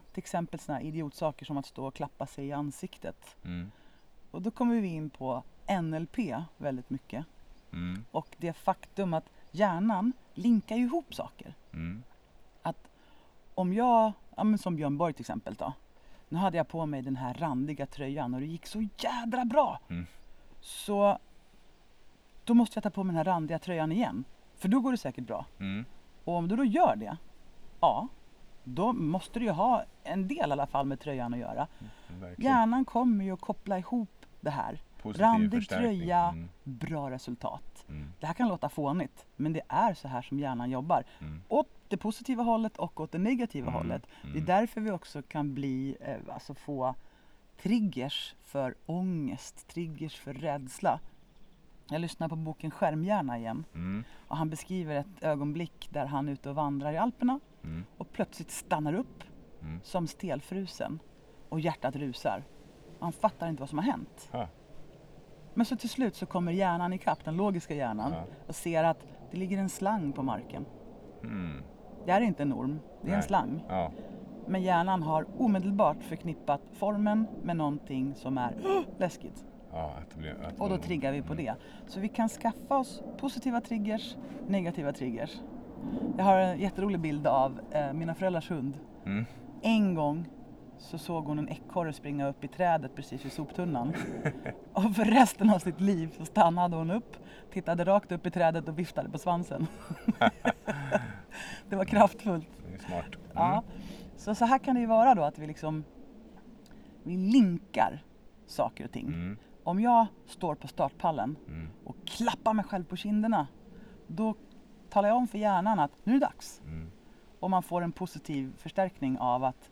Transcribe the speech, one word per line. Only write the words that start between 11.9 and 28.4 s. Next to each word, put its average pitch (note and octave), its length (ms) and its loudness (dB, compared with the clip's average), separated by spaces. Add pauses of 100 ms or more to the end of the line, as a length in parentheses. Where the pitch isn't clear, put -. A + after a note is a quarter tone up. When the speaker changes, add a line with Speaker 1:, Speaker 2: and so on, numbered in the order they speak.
Speaker 1:
Att - 280 -8 (680)
om F3+ 180 2
jag, A3+ 380 6 (240)
ja, - 80 -2
men G#3+ 140 6
som F3+ 180 -2
Björn C#3+ 220 0
Borg E3 160 2
till - 80 -10
exempel - 340 -6
då. - 180 -4 (560)
Nu D#3+ 80 -2
hade F3+ 200 2
jag D#3 100 2
på E3 180 -2
mig C#3+ 160 -2
den C3+ 140 -2
här B2+ 180 -4
randiga C#3+ 520 -2
tröjan C#3 480 -4
och B2+ 60 -4
det C#3 60 -4
gick E3 200 -8
så G#3+ 220 -4 (100)
jädra A#3+ 480 -2
bra. A#3+ 340 2 (100)
Speaker 2:
Mm. F2 160 -4 (560)
Speaker 1:
Så G3+ 580 2 (1200)
då A#3+ 100 2
måste A#3 240 8
jag G#3+ 60 -6
ta G#3 60 2
på G3 140 -4
mig F#3 100 0
den E3 40 2
här F3+ 160 4
randiga D#3+ 260 0
tröjan D#3+ 320 0
igen. A3 320 0 (320)
För - 120 -4
då A#3+ 120 6
går B3+ 120 2
det A#3+ 60 2
säkert B2+ 300 -6
bra. G#2+ 180 -6 (140)
Speaker 2:
Mm. G2 260 -4 (380)
Speaker 1:
Och F3 120 -2
om E3+ 120 0
du G3+ 80 0
då C4+ 100 2
gör A#3 300 6
det, A2 220 -6 (600)
ja, D#3 280 4 (560)